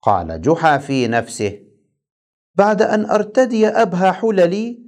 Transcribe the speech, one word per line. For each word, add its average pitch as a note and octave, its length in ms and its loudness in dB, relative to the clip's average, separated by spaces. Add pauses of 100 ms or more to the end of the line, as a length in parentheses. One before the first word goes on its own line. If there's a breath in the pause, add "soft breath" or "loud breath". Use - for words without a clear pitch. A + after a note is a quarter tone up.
قال E2+ 400 -2
جحا D#3+ 360 2
في C3+ 300 -2
نفسه: A2+ 520 -4 (960)
"بعد G#3 260 2
أن G#3+ 240 0
أرتدي A3 640 0
أبهى F#3+ 440 0
حللي G#3 760 -2